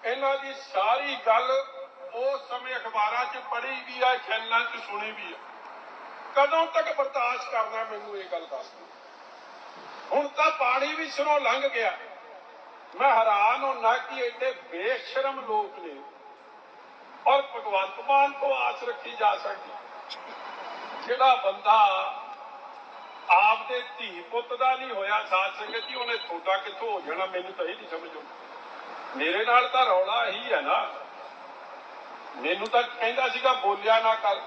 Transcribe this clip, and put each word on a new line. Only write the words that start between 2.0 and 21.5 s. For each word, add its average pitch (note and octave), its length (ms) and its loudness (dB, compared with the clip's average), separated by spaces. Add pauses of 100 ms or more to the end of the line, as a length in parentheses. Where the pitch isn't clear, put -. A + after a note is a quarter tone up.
ਉਸ C4 340 -2
ਸਮੇਂ B3 280 -6
ਅਖਬਾਰਾਂ A3+ 480 0
'ਚ - 120 -6 (140)
ਪੜ੍ਹੀ B3+ 360 -4
ਵੀ B3+ 160 -4
ਆ, B3+ 140 4
ਚੈਨਲਾਂ A3+ 440 0
'ਚ A#3 260 -6
ਸੁਣੀ G#3+ 240 -6
ਵੀ F3+ 220 -12
ਆ। - 40 -14 (960)
ਕਦੋਂ D#4+ 320 6
ਤੱਕ D#4+ 260 0
ਬਰਦਾਸ਼ਤ B3 580 0
ਕਰਨਾ A3 340 -2
ਮੈਨੂੰ G#3 340 -8
ਇਹ F#3+ 60 -8
ਗੱਲ E3+ 220 -6
ਦੱਸ C3 200 -10
ਦਿਓ। - 200 -18 (1300)
ਹੁਣ C#4+ 160 2
ਤਾਂ D4+ 220 2
ਪਾਣੀ C4+ 440 2
ਵੀ D#4+ 160 -6
ਸਿਰੋਂ D4 300 2
ਲੰਘ C4+ 280 2
ਗਿਆ। A3+ 300 0 (960)
ਮੈਂ B3+ 220 6
ਹੈਰਾਨ A3+ 480 4
ਹੁੰਦਾ A#3+ 320 4
ਕਿ C4 300 -4
ਐਡੇ B3+ 260 -2
ਬੇਸ਼ਰਮ B3+ 880 -4
ਲੋਕ D4 380 -2
ਨੇ F4 240 -12 (1200)
ਔਰ C#4 160 6
ਭਗਵੰਤ A3 580 -2
ਮਾਨ C#4 320 6
ਤੋਂ C#4 240 0
ਆਸ B3 260 -2
ਰੱਖੀ A#3+ 280 -6
ਜਾ G#3 260 2
ਸਕਦੀ। - 360 -8 (1300)
ਜਿਹੜਾ B3+ 280 6
ਬੰਦਾ G3+ 380 2 (1600)